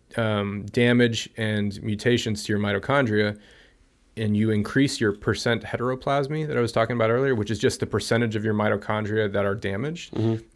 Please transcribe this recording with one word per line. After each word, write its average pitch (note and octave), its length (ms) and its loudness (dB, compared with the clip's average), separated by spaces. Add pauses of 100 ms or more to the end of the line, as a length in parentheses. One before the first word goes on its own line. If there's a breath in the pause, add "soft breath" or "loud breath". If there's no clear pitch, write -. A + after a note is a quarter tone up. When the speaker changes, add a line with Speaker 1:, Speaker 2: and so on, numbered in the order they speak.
(160)
Speaker 1:
um, G#2 560 0
damage A#2+ 640 4
and G#2 460 -2
mutations A2 640 0
to - 80 -4
your G2+ 80 0
mitochondria, G#2 800 2 (760 soft breath)
and G#2+ 180 0
you A2 160 2
increase A2 480 0
your G#2 140 2
percent A2 500 -2
heteroplasmy C#3 840 -4
that C#3+ 100 -4
I A#2+ 40 2
was A#2 120 0
talking A#2 240 0
about A2+ 140 2
earlier, C3 240 2
which G#2+ 160 -2
is G#2 80 -2
just A#2 220 2
the - 60 -2
percentage A2+ 480 0
of G#2+ 100 -2
your A2 100 0
mitochondria G#2+ 760 0
that G2+ 140 0
are G2 100 0
damaged, G#2+ 600 -6
Speaker 2:
Mm-hmm. A2+ 280 0 (140)